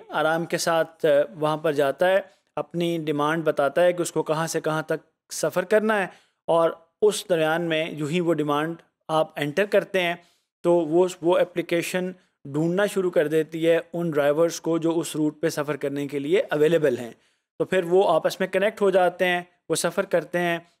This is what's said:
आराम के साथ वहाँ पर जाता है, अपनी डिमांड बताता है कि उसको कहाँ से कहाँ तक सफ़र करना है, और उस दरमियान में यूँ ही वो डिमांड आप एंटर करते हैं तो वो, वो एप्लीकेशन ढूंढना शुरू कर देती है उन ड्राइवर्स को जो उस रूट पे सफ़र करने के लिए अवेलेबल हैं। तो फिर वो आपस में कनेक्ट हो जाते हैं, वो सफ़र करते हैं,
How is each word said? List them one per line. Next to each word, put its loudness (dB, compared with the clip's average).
आराम 0
के -4
साथ -2
वहाँ 2
पर 0
जाता 0
है, 2
अपनी -4
डिमांड -2
बताता 2
है 4
कि -4
उसको -4
कहाँ -2
से -4
कहाँ -4
तक -2
सफ़र -2
करना 2
है, -2
और 0
उस 2
दरमियान 0
में -4
यूँ -4
ही 0
वो 0
डिमांड -2
आप 0
एंटर -2
करते 0
हैं -2
तो 4
वो, 2
वो 2
एप्लीकेशन -2
ढूंढना 0
शुरू -2
कर 2
देती -2
है 4
उन -2
ड्राइवर्स 2
को -2
जो 0
उस -4
रूट -2
पे 0
सफ़र -4
करने -6
के -8
लिए 0
अवेलेबल 2
हैं। -10
तो 0
फिर 0
वो 4
आपस 2
में -2
कनेक्ट 0
हो 4
जाते 2
हैं, 0
वो 0
सफ़र -2
करते -2
हैं, -2